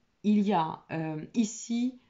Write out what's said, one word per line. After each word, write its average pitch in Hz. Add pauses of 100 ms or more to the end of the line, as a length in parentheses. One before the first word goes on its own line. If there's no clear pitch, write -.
(220)
il 208
y 202
a, 160
euh, 156 (100)
ici 233 (120)